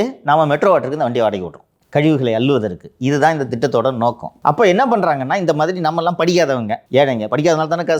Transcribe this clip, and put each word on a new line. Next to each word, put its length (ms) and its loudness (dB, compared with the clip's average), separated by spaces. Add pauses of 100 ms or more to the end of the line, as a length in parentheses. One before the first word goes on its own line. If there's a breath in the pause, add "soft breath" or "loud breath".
(280)
நாம 220 4
மெட்ரோ 220 2
வாட்டருக்கு 260 0
இந்த 100 -2
வண்டியை 180 0
வாடகை 200 -2
விடுறோம், 200 -16 (280)
கழிவுகளை 460 2
அள்ளுவதற்கு. 480 -2 (200)
இதுதான் 280 2
இந்த 160 -4
திட்டத்தோட 360 0 (140)
நோக்கம். 320 -4 (160)
அப்ப 220 2
என்ன 200 2
பண்றாங்கன்னா, 520 -2
இந்த 160 0
மாதிரி 260 -2
நம்மெல்லாம் 340 -2
படிக்காதவங்க, 560 0 (240)
ஏழைங்க, 320 0
படிக்காதனால 420 0
தானே 140 -4
க-, 120 0